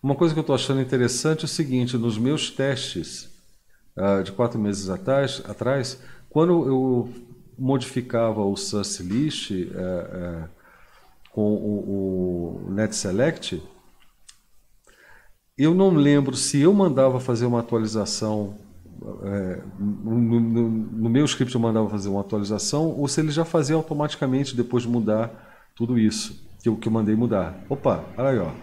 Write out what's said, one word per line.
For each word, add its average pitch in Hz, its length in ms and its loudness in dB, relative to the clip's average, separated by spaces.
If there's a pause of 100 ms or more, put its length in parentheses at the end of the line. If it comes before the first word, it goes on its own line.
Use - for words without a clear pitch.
Uma 139 140 2
coisa 160 180 4
que 156 60 0
eu 151 60 -2
tô 143 80 2
achando 135 260 2
interessante 131 600 2
é - 40 -6
o - 20 -4
seguinte: 127 500 0
nos 113 200 0
meus 139 320 0
testes, - 800 -4 (680)
ah, 98 240 2
de 92 100 -6
quatro 117 260 -2
meses 101 320 -2
atrás, 127 540 -2
atrás, 123 580 -4 (280)
quando 165 360 4
eu 131 480 2 (440)
modificava 120 880 0
o 98 100 2
source 101 480 -4
list, 117 480 -2
eh, 90 220 -2
eh, 87 760 -6 (840)
com 104 200 2
o, 95 1120 -2
o 92 60 -6
Net 107 240 0
Select, 104 680 -2 (2000)
eu 156 180 4
não 190 140 6
lembro 143 480 4
se - 240 0
eu 175 120 8
mandava 135 460 4
fazer 120 260 0
uma 120 140 2
atualização, 107 1000 -2 (640)
eh, 95 380 -4 (160)
no, 113 600 2
no, 117 300 2
no 110 400 -2
meu 135 160 6
script 131 280 -2
eu 127 60 2
mandava 110 300 2
fazer 101 180 -4
uma 98 140 -2
atualização, 104 720 -2
ou 139 140 -2
se 139 140 -2
ele 156 120 0
já 156 120 0
fazia 160 320 2
automaticamente 143 800 0
depois 120 280 0
de 117 60 -4
mudar 113 880 -2
tudo 120 240 2
isso, - 480 0 (160)
que 120 60 2
eu, 110 80 0
que - 100 -4
eu 117 40 0
mandei 107 240 2
mudar. 107 520 0
Opa, - 380 0 (120)
olha 131 120 2
aí, 127 100 2
ó. 82 120 -2 (100)